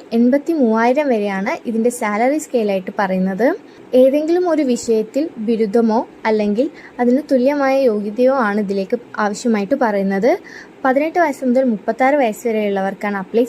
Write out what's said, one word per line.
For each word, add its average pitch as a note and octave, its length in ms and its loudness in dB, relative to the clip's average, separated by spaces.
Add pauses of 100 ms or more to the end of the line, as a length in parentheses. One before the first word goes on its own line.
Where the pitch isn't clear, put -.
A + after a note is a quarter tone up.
(160)
എൺപത്തിമൂവായിരം B3+ 960 2
വരെയാണ് G3+ 400 -2 (160)
ഇതിൻ്റെ A3+ 280 0
സാലറി A#3 480 -2
സ്കെയിലായിട്ട് G3+ 540 -4
പറയുന്നത്. F#3+ 500 0 (520)
ഏതെങ്കിലും D#4 520 2
ഒരു D4+ 180 0
വിഷയത്തിൽ A3+ 540 -2 (220)
ബിരുദമോ A3 520 2 (300)
അല്ലെങ്കിൽ G#3+ 380 0 (340)
അതിന് B3 300 2
തുല്യമായ C4+ 440 2 (140)
യോഗ്യതയോ G#3+ 460 0 (140)
ആണ് G#3 180 0
ഇതിലേക്ക് G3 320 -4 (260)
ആവശ്യമായിട്ട് G#3 600 -2
പറയുന്നത്. G3 460 0 (540)
പതിനെട്ട് C#4+ 380 2
വയസ്സ് C#4 260 -2
മുതൽ B3+ 240 2
മുപ്പത്താറ് C4 500 0
വയസ്സ് G#3+ 280 -2
വരെയുള്ളവർക്കാണ് G3+ 720 -2
അപ്ലൈ A3 260 0